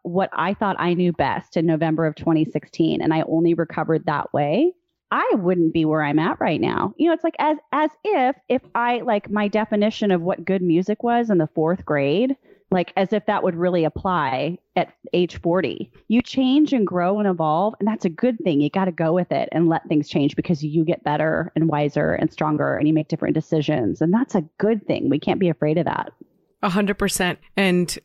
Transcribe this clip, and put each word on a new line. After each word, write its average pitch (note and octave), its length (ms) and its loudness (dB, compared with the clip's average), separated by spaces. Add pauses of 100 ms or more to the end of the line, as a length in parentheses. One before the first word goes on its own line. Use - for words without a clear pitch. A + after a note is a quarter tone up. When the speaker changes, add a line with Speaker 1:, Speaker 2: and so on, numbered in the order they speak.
Speaker 1:
what F3+ 280 0
I F3+ 220 -2
thought G3 240 -2
I F3 160 2
knew F3 180 2
best - 440 -2
in E3 100 2
November D#3+ 400 2
of D3+ 80 -2
twenty D#3 300 0
sixteen, D#3 580 -4
and D#3 100 2
I D#3+ 100 0
only E3+ 320 2
recovered D#3+ 520 -2
that D3 260 -4
way, E3+ 400 0 (380)
I E4+ 240 0
wouldn't F3 400 2
be E3 100 2
where D#3 200 2
I'm D3 160 2
at E3+ 200 -2
right F3 200 0
now. - 360 -2
You D#4+ 120 2
know, E4+ 60 4
it's E4 100 -8
like E4+ 160 -2
as, D4+ 160 0 (160)
as D4+ 180 0 (140)
if, C#4+ 320 0 (120)
if C4 140 0 (140)
I, A#3+ 240 0
like, G#3 300 -2
my G#3 180 0
definition G#3+ 640 0
of E3+ 100 2
what F3 220 -4
good F#3+ 180 0
music F3+ 400 0
was A#3 260 0
in G3 100 4
the D#3 180 2
fourth E3 280 0
grade, D#3 520 0 (340)
like, F3+ 280 0
as G3 160 0
if G#3 100 -2
that G3+ 180 -2
would F3+ 140 0
really F3 280 0
apply D3+ 760 -2 (180)
at - 160 -2 (220)
age F3+ 260 0
forty. E3+ 500 -2 (180)
You A3+ 120 2
change C4+ 540 0
and A3 120 0
grow F3+ 320 0
and G#3 80 0
evolve, E3+ 540 0
and G#3 80 0
that's G#3+ 160 -4
a F#3+ 60 0
good A#3 340 0
thing. D3 160 2
You D3 80 2
gotta F#3+ 240 -2
go D#3+ 220 0
with F3+ 180 0
it C#3 200 0
and D#3+ 180 2
let D#3+ 180 -2
things D3+ 180 0
change C#3+ 300 0
because D3+ 260 -2
you D#3 220 0
get D#3+ 180 -2
better D#3 540 -2
and D#3+ 140 2
wiser D3 420 0
and D#3 180 0
stronger, D3 460 -2
and D3+ 100 0
you D#3 60 4
make D#3 160 0
different - 260 -2
decisions. D3+ 680 0
And E3+ 100 2
that's A#3+ 220 0
a F3 100 0 (140)
good G#3 280 0
thing. - 220 -2
We C#3 100 2
can't - 220 0
be F#3 80 2
afraid D#3 300 0
of E3 80 0
that. - 260 -4 (500)
Speaker 2:
A G#3 60 0
hundred G3 300 0
percent. F#3 400 -2 (180)
And, F3+ 480 2